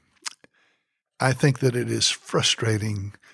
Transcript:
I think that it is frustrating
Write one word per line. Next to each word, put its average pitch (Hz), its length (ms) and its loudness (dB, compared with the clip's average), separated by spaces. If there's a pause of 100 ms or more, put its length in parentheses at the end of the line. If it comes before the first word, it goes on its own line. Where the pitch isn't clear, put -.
(1200)
I 131 140 2
think 139 260 2
that 123 160 2
it 117 120 -2
is 113 220 0
frustrating 107 1040 -2 (200)